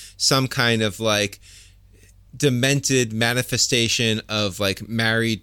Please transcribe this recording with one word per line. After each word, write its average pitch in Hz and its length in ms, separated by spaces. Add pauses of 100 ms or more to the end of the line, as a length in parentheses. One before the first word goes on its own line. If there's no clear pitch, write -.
(160)
some 135 320
kind 117 340
of, 104 180
like, 104 400 (960)
demented 131 760
manifestation 117 1160
of, 104 320
like, 98 280
married, 113 540